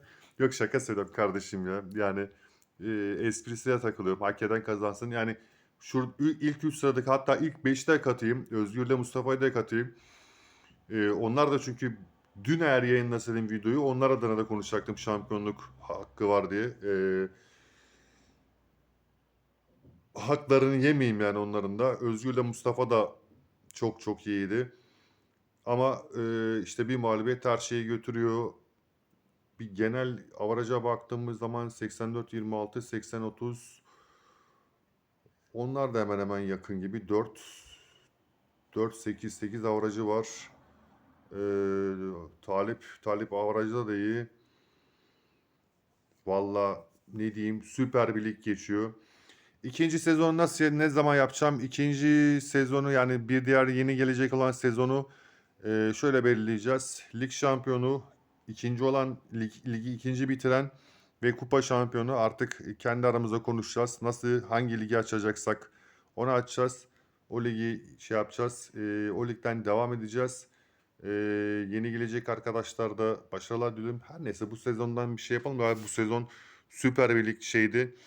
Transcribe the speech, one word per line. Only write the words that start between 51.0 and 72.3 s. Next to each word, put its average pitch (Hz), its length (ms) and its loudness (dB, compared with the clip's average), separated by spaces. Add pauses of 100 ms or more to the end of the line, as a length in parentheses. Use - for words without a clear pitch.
yapacağım? 139 440 2
İkinci 147 800 4
sezonu, 139 520 2
yani 127 360 2
bir 127 180 2
diğer 131 200 6
yeni 131 300 2
gelecek 131 360 2
olan 131 200 2
sezonu, 127 560 2 (560)
e, 110 300 2
şöyle 131 300 4
belirleyeceğiz. 117 800 2 (120)
Lig 127 160 -4
şampiyonu, 131 720 0 (460)
ikinci 120 360 -2
olan, 131 340 0 (160)
lig, 113 180 -4 (140)
ligi 117 280 -6
ikinci 127 340 -2
bitiren 131 420 2 (520)
ve 120 140 4
kupa 131 260 4
şampiyonu, 123 540 0
artık 113 440 0 (180)
kendi 123 280 0
aramızda 117 360 2
konuşacağız. 120 600 -2
Nasıl, 120 400 0
hangi 113 380 0
ligi 110 180 0
açacaksak 107 720 -2 (460)
onu 127 140 0
açacağız. 127 540 0 (440)
O 117 160 -4
ligi 113 380 -2 (160)
şey - 180 -4
yapacağız. 120 600 -4
E, 104 340 -2
o 120 180 -4
ligden 113 360 -4
devam 113 280 2
edeceğiz. 120 540 -4 (560)
E, 95 60 -8 (600)
yeni 110 220 -4
gelecek 117 380 -4
arkadaşlar 110 720 -4